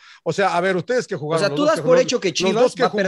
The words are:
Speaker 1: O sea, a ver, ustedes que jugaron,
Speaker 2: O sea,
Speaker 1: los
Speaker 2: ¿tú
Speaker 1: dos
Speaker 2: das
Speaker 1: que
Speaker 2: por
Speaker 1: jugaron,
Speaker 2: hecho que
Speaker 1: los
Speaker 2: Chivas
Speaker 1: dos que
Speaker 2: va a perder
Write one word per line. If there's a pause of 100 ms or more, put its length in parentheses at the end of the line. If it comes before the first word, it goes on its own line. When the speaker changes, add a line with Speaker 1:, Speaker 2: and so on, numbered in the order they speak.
(240)
Speaker 1:
O
sea,
a
ver,
ustedes
que
jugaron,
Speaker 2:
O
sea,
Speaker 1:
los
Speaker 2:
¿tú
Speaker 1:
dos
Speaker 2:
das
Speaker 1:
que
Speaker 2:
por
Speaker 1:
jugaron,
Speaker 2:
hecho
que
Speaker 1:
los
Speaker 2:
Chivas
Speaker 1:
dos
que
Speaker 2:
va
a
perder